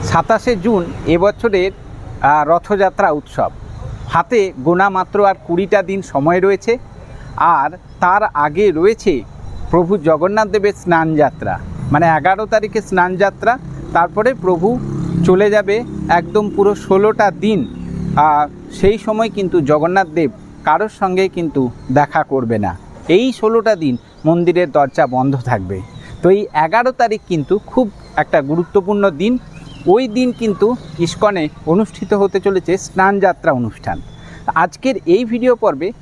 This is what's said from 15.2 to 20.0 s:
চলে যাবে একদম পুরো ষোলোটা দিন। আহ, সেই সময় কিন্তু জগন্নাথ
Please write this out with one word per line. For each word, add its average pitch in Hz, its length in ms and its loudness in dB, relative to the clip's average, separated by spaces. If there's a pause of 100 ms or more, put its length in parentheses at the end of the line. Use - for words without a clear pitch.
চলে 190 260 4
যাবে 202 260 0 (320)
একদম 175 420 0
পুরো 202 240 2
ষোলোটা 208 560 2
দিন। 196 300 -2 (560)
আহ, 147 280 4 (280)
সেই 202 260 2
সময় 220 320 -2
কিন্তু 185 300 -2
জগন্নাথ 160 480 2